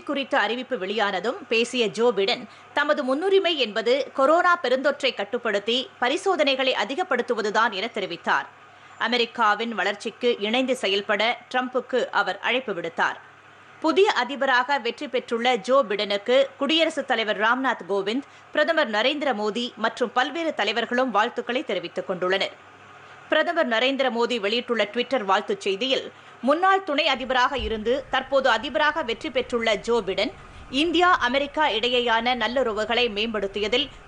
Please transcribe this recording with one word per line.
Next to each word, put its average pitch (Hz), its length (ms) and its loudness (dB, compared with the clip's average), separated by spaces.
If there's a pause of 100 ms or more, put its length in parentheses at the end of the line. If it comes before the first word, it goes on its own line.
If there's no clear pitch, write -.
குறித்த 277 280 -2 (100)
அறிவிப்பு 240 360 -4
வெளியானதும் 202 560 -2 (140)
பேசிய 233 340 0 (120)
ஜோ 226 100 2 (100)
பிடன் 202 240 0 (360)
தமது 294 320 2
முன்னுரிமை 349 440 2 (120)
என்பது 220 280 0 (240)
கொரோனா 330 360 4 (100)
பெருந்தொற்றை 262 560 0
கட்டுப்படுத்தி 214 580 -2 (240)
பரிசோதனைகளை 269 720 2 (100)
அதிகப்படுத்துவதுதான் 226 960 0
என 208 180 -4
தெரிவித்தார். 170 500 -2 (600)
அமெரிக்காவின் 226 760 0
வளர்ச்சிக்கு 214 500 -2 (160)
இணைந்து 254 340 0
செயல்பட 202 420 0 (300)
ட்ரம்புக்கு 254 480 -2 (200)
அவர் 190 280 -2
அழைப்பு 233 300 -2
விடுத்தார். 170 420 -2 (640)
புதிய 320 240 4 (140)
அதிபராக 262 640 0
வெற்றி 262 280 -6
பெற்றுள்ள 240 400 0 (140)
ஜோ 262 100 6 (120)
பிடனுக்கு 202 480 0 (200)
குடியரசுத் 311 540 0
தலைவர் 214 320 0
ராம்நாத் 233 480 0
கோவிந்த், 202 360 -2 (280)
பிரதமர் 302 400 2
நரேந்திர 277 340 0 (100)
மோடி 214 260 -2 (180)
மற்றும் 220 340 -2
பல்வேறு 302 420 -2
தலைவர்களும் 226 580 0
வாழ்த்துக்களை 240 520 -2
தெரிவித்துக் 175 400 -6
கொண்டுள்ளனர். 180 460 -2 (720)
பிரதமர் 311 440 2
நரேந்திர 262 400 2
மோடி 233 300 0
வெளியிட்டுள்ள 226 380 0 (100)
ட்விட்டர் 240 360 -2
வாழ்த்துச் 202 360 0
செய்தியில், 208 420 -2 (400)
முன்னாள் 381 400 4
துணை 294 260 0
அதிபராக 254 540 0
இருந்து 214 260 -2 (200)
தற்போது 262 420 2
அதிபராக 302 540 0
வெற்றி 233 220 -6
பெற்றுள்ள 233 440 0 (120)
ஜோ 233 100 2 (120)
பிடன், 190 240 -2 (480)
இந்தியா 349 300 4 (160)
அமெரிக்கா 285 380 0 (120)
இடையேயான 240 680 0
நல்லுறவுகளை 226 600 0 (120)
மேம்படுத்தியதில் 208 680 -2 (220)